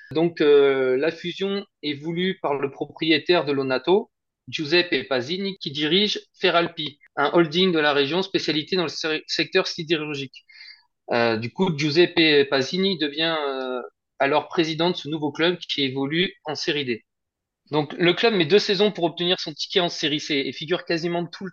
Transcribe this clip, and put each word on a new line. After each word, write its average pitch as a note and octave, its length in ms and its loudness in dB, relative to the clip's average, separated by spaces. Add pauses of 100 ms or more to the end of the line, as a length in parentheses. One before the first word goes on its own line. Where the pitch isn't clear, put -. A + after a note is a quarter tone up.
(120)
Donc, E3 280 0
euh, C#3 560 6
la D3 160 0
fusion G3 540 -6 (180)
est D3 180 -4
voulue F3 400 -4
par C#3+ 120 0
le C#3 180 -2
propriétaire D#3+ 720 2
de C#3+ 80 -2
Lonato, C3+ 580 2 (380)
Giuseppe D3+ 640 0
Pasini, F#3 480 -4
qui D#3+ 140 -10
dirige D#3+ 500 0 (180)
Feralpi, E3 580 0 (200)
un C#3+ 160 2
holding F3 400 4
de D#3+ 60 2
la D3 120 4
région C#3+ 300 2
spécialisé D#3 560 -2
dans F3+ 60 0
le D#3+ 40 -2
se-, D#3 400 -4
secteur F#3 400 -2
sidérurgique. D3+ 800 -6 (640)
Euh, A#2 240 2
du A#2 160 -6
coup, F#3 260 -2
Giuseppe D#3 720 4
Pasini F3+ 480 0
devient... D#3 380 -2 (140)
Euh, C3 320 -6 (360)
alors C#3 300 2
président E3 440 0
de F3 40 -2
ce - 140 -12
nouveau D3+ 240 -4
club E3+ 240 0
qui - 260 -6
évolue C#3 520 -2 (100)
en D#3 100 -6
Série D3 300 -4
D. A#2 180 -6 (680)
Donc, D3 280 -2
le F3 160 4
club A#3 200 2
met F3 120 2
deux F3+ 140 6
saisons G3+ 320 2
pour E3+ 140 -4
obtenir F3 340 -2
son D#3+ 140 -8
ticket - 260 -2
en F3 80 2
Série D#3 320 -2
C D3 160 -4
et C3+ 160 -2
figure E3 320 -4
quasiment E3+ 420 -2
tout F#3+ 200 -12
le F3+ 80 -10